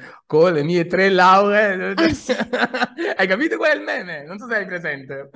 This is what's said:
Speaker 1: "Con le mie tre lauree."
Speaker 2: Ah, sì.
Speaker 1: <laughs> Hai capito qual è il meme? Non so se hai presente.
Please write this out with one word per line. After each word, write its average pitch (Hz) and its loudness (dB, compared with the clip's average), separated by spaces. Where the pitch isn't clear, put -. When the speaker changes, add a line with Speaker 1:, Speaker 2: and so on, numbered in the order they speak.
Speaker 1:
"Con 165 4
le 143 0
mie 170 0
tre 185 2
lauree." 196 4
Speaker 2:
Ah, 330 2
sì. 262 -4
Speaker 1:
<laughs> 247 -4
Hai 190 2
capito 240 0
qual 320 0
è 294 2
il 302 -8
meme? 185 -8
Non 175 -14
so 254 -16
se 233 -4
hai 196 -2
presente. 143 -10